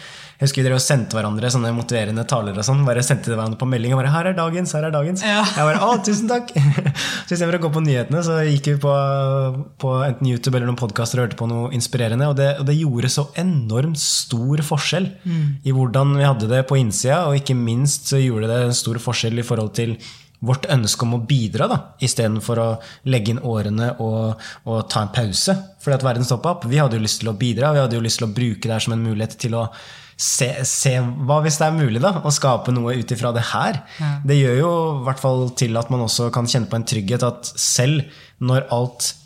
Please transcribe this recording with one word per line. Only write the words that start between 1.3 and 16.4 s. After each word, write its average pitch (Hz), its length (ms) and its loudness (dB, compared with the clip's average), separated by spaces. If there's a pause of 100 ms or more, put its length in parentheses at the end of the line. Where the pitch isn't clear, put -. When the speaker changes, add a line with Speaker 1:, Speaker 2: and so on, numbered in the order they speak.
Speaker 1:
sånne 117 240 0
motiverende 113 520 -2
taler 104 320 -2
og 107 60 -2
sånn. 139 220 2
Bare 120 160 2
sendte 120 280 0
hverandre 110 280 -2
på 131 80 -2
melding 123 280 0
og 131 80 2
bare, 135 80 2
"Her 165 160 2
er 185 80 0
dagens, 170 380 -2
her 151 120 -2
er 160 60 -2
dagens." 156 320 -2
Speaker 2:
Ja. 208 200 2
Speaker 1:
Jeg 170 240 0
bare, 156 120 2
"Å, 226 260 2
tusen 214 240 0
takk!" 240 220 -2 (380)
<laughs> - 380 -4
Så - 80 -4
i - 20 0
stedet 170 140 0
for 175 80 2
å 160 40 -8
gå 160 120 0
på 160 100 0
nyhetene, 143 380 2
så 165 240 0
gikk 143 200 2
vi 147 120 2
på, 139 160 2 (840)
på 131 120 0 (160)
enten 135 200 0
YouTube 127 300 2
eller 120 140 0
noen 120 80 -2
podcaster 117 400 -2
og 123 100 2
hørte 98 100 -8
på 117 120 -2
noe 117 240 -2
inspirerende, 120 560 0
og 139 60 0
det, 139 240 2
og 139 60 -2
det 147 120 4
gjorde 127 320 2
så 143 240 0
enormt 147 640 0
stor 135 640 0
forskjell 165 480 -2 (160)
Speaker 2:
Mm. 151 380 0
Speaker 1:
i 139 80 2
hvordan 131 440 4
vi 139 80 4
hadde 117 240 2